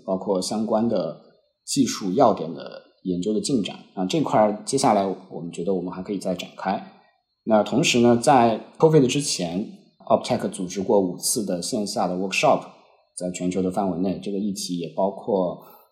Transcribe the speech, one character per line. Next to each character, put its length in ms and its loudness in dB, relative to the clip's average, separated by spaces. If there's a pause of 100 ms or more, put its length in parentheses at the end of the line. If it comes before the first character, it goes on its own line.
包 140 -2
括 240 -2
相 240 -4
关 240 0
的 320 -4 (420)
技 220 0
术 260 -4
要 220 4
点 180 -6
的 300 -14 (220)
研 180 -2
究 100 -2
的 80 -2
进 220 -2
展。 200 -8 (120)
啊， 120 -4
这 140 -2
块 220 0
儿 240 2
接 120 0
下 160 4
来 120 2 (260)
我 80 -10
们 140 -10
觉 100 -8
得 100 0
我 80 -2
们 80 -6
还 140 -10
可 80 -8
以 60 -4
再 180 -4
展 220 -10
开。 340 -4 (540)
那 180 4
同 180 0
时 200 4
呢， 160 6
在 420 4 (180)
covid 300 6
之 140 -2
前， 440 -4 (400)
Optech 440 0
组 180 -8
织 140 -6
过 180 4
五 180 0
次 280 -2
的 160 -4
线 260 -4
下 220 -2
的 60 -4
workshop， 460 2 (540)
在 160 -6
全 180 -4
球 120 -2
的 100 0
范 180 -2
围 100 -4
内， 220 -2
这 120 -6
个 40 -4
议 140 -2
题 280 -6
也 180 -8
包 120 0
括， 540 -4 (280)